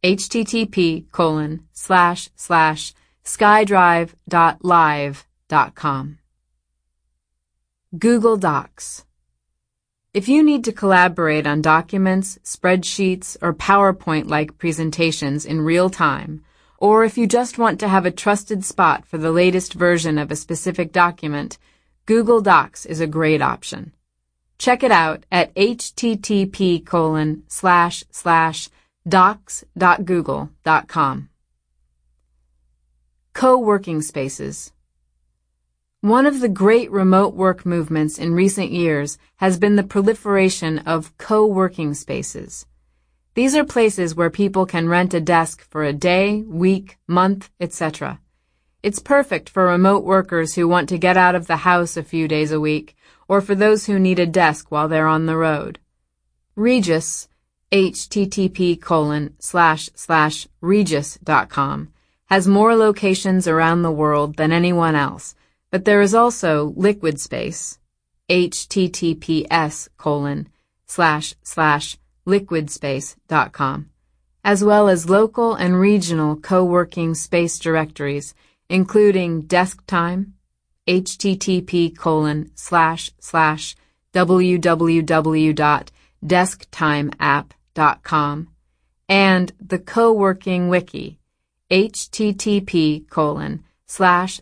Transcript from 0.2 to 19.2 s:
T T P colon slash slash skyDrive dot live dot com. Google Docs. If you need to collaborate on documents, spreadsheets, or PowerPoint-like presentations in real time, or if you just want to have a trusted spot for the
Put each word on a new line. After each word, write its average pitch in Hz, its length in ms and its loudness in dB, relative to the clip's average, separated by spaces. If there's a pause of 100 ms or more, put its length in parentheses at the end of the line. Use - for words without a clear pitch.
T 233 160 -2
T 226 220 -2
P 165 460 -2
colon 156 600 -2
slash 180 640 0
slash 160 600 -2 (300)
skyDrive 196 880 2 (120)
dot 165 380 2
live 151 640 0 (220)
dot 139 260 0
com. 143 440 -6 (1800)
Google 226 400 2
Docs. - 680 -6 (1080)
If 202 140 -4
you 294 140 4
need 285 220 2
to 226 80 -4
collaborate 175 760 0
on 147 140 0
documents, 185 840 0
spreadsheets, 185 1000 -2
or 165 100 -2
PowerPoint-like 160 1040 0
presentations 156 840 -4
in 160 160 -4
real 170 300 2
time, 151 540 -4 (340)
or 214 260 4
if 214 120 -2
you 233 100 0
just 240 300 0
want 220 240 0
to 214 80 -2
have 190 160 2
a 180 60 0
trusted 202 540 -4
spot - 420 0
for - 100 -12
the 160 160 -2